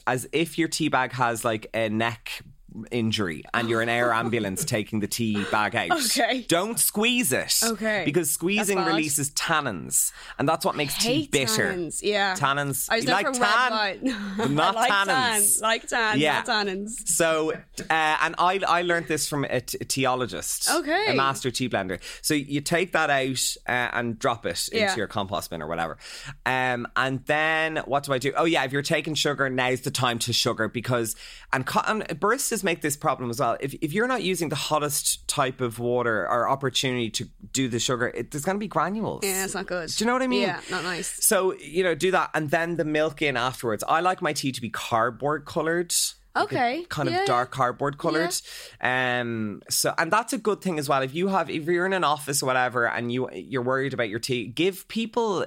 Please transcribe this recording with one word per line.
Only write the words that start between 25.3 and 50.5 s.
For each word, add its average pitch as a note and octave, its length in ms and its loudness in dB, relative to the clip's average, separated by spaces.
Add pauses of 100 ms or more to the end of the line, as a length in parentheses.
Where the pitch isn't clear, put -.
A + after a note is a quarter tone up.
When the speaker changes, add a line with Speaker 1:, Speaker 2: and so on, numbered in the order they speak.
Speaker 1:
bin E2 120 -6
or D2+ 40 -6
whatever. E2 300 -2 (480)
Um, B2+ 420 0 (100)
and C3 300 0
then D#3+ 600 2
what C#3 180 0
do C#3+ 80 0
I C3 60 2
do? B2 180 0
Oh D#3 80 4
yeah, E3 200 4
if C3+ 80 -4
you're C#3+ 100 0
taking D#3 320 0
sugar, C#3 340 2
now's B2+ 320 2
the C#3 100 -2
time B2 300 0
to A#2+ 140 -2
sugar A2 340 2
because, A#2 480 -2 (360)
and C3 140 0
co-, - 200 0
and G#3+ 180 0 (160)
baristas A3+ 380 0 (100)
make E3 140 0
this D3 140 -2
problem B2+ 340 -2
as A2+ 100 -6
well. A#2 200 2
If, C#3 200 -4
if D3 120 -2
you're G#3+ 160 2
not B3 140 0
using F3 260 0
the C#3+ 80 -4
hottest D3 720 -2
type C3 320 0
of A#2 180 -2
water A#2+ 500 2
or A2+ 200 2
opportunity B2+ 600 0
to A2 180 -6 (240)
do C3+ 160 0
the A#2 100 -2
sugar, A#2+ 300 0
it, - 240 -6
there's D3 120 -6
gonna F#3+ 140 0
be G#3 100 -4
granules. E3+ 560 -2
Speaker 2:
Yeah, F#3+ 200 0
it's F#3+ 100 -4
not F3+ 120 -4
good. F3 220 -4
Speaker 1:
Do G#3 160 -2
you - 20 2
know A#3+ 60 4
what B3+ 100 2
I C4 40 0
mean? B3 160 2
Speaker 2:
Yeah, F#3 180 -2 (100)
not F#3 120 -2
nice. F3+ 420 -4
Speaker 1:
So, F#3+ 300 4
you D3+ 300 -2
know, F3 100 4
do E3 160 0
that E3+ 240 2
and D#3 160 -2
then E3 260 0
the E3 80 0
milk D3+ 380 0
in C#3 140 2
afterwards. A#2+ 520 -2
I D#3 120 4
like F#3 200 0
my D#3 120 0
tea D3 200 -4
to - 80 -8
be A2+ 100 -6
cardboard B2 760 -2
coloured. E3+ 480 -2 (420)
Like G4 160 0
a G4 40 0
Speaker 2:
Okay. C4+ 320 0
Speaker 1:
kind - 200 -2
of E4 60 0
Speaker 2:
Yeah, F#4 120 2
Speaker 1:
dark B2 260 2
Speaker 2:
yeah. - 40 -12
Speaker 1:
cardboard C3+ 420 0
coloured. E3 360 0 (460)
Speaker 2:
Yeah. B2 420 2
Speaker 1:
Um, A2+ 460 -4
so, - 300 0
and D#3+ 140 0
that's A3+ 200 2
a C4+ 60 0
good G#3 220 -2